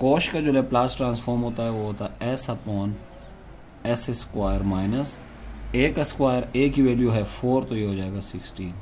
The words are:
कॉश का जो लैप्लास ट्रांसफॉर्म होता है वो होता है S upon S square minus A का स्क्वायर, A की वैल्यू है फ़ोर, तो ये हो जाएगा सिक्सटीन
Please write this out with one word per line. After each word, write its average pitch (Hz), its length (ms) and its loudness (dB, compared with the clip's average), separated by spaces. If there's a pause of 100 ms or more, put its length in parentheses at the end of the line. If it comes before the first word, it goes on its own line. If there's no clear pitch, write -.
कॉश 139 280 4
का 165 120 -2
जो 151 120 4
लैप्लास 131 440 2
ट्रांसफॉर्म 120 440 0
होता 117 220 -2
है 117 80 0
वो 110 140 -2
होता 104 200 -4 (100)
है 123 200 -2
S - 160 0
upon 104 420 -2 (960)
S 120 240 2
square 98 520 -2
minus 101 460 0 (680)
A 135 180 4
का 156 100 0
स्क्वायर, 127 420 2
A 135 280 2
की 139 80 6
वैल्यू 123 280 6
है 110 140 2
फ़ोर, 127 400 0
तो 113 120 -4
ये 107 100 0
हो 98 80 0
जाएगा 95 280 -4
सिक्सटीन 90 600 -8